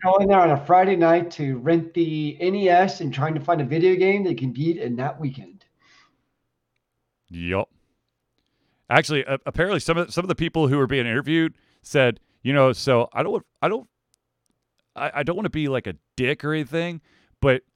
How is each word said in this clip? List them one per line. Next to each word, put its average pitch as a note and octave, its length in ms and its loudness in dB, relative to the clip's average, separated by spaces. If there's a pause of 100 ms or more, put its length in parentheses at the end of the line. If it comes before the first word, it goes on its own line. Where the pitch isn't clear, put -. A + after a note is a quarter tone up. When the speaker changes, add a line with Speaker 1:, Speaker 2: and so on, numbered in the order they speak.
Speaker 1:
going F#3+ 240 4
there G3 140 6
on E3+ 100 6
a C#3 140 0
Friday F#3 320 4
night E3+ 340 4
to C3+ 280 -4
rent E3 340 0
the D3+ 480 -2
N F#3 140 0
E G3+ 140 2
S F#3 320 4
and C#3 120 -6
trying D#3 220 -2
to D3+ 40 -4
find D#3+ 220 0
a C#3 40 -2
video E3 300 2
game G3 280 2
they E3 120 -2
can B2+ 160 -6
beat D#3 260 -2
in B2 200 -6
that C3+ 220 -6
weekend. G2+ 460 -12 (1600)
Speaker 2:
Yup. F2 400 -4 (1200)
Actually, C#3+ 360 2
a-, C3+ 200 -6
apparently F3 340 -2
some E3 180 0
of, D#3+ 160 -4
some E3+ 100 -4
of F#3 60 -6
the E3 60 -2
people D#3+ 320 0
who C3+ 100 2
were C3+ 100 2
being B2 180 -2
interviewed D3 500 -2 (260)
said, B2+ 380 0 (220)
you C3 120 -2
know, C3+ 200 4
"So A#2+ 400 0
I C3+ 100 0
don't F#3+ 100 -6
wa-, A3 60 -2 (220)
I D3+ 80 0
don't, A3+ 200 -8 (1080)
I, C#3+ 200 -6
I C#3+ 80 -2
don't E3 120 -4
wanna G3+ 140 -4
be, D#3 180 -4
like, C3 200 -2
a F2+ 80 -8 (200)
dick B2+ 280 -2
or D3+ 100 -2
anything, D#3+ 480 -6 (400)
but C3 220 2 (120)